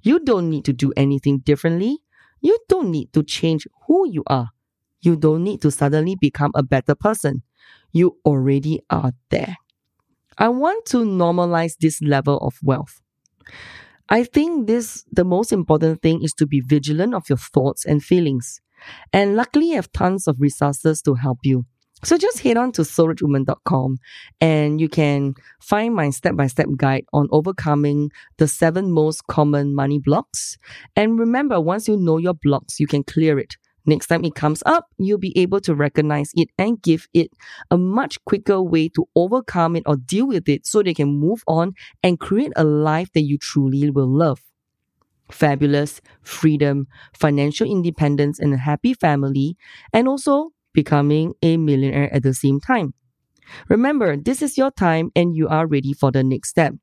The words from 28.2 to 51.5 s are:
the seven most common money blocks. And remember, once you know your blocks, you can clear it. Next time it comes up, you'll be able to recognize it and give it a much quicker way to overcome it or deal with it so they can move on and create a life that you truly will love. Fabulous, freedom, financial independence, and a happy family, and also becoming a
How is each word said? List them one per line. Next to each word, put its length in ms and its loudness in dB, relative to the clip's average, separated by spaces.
the 100 4
seven 460 0
most 360 0
common 460 0
money 240 0
blocks. 600 -4
And 240 2
remember, 400 0
once 300 -2
you 80 2
know 220 2
your 160 -2
blocks, 440 -2
you 80 0
can 160 -2
clear 360 0
it. 180 -10
Next 220 0
time 180 0
it 80 -4
comes 320 -2
up, 220 2
you'll 180 0
be 220 -4
able 240 2
to 120 0
recognize 600 0
it 240 0
and 240 -2
give 320 0
it 160 2
a 80 4
much 480 -2
quicker 340 0
way 300 0
to 260 -2
overcome 580 0
it 120 -4
or 100 2
deal 300 -2
with 240 -2
it 160 -2
so 160 2
they 100 0
can 160 0
move 380 0
on 260 0
and 180 0
create 360 -2
a 80 2
life 500 0
that 80 4
you 160 -2
truly 500 0
will 180 0
love. 360 0
Fabulous, 720 0
freedom, 680 -2
financial 520 0
independence, 720 0
and 140 0
a 60 0
happy 340 -2
family, 640 0
and 140 4
also 420 0
becoming 680 2
a 160 2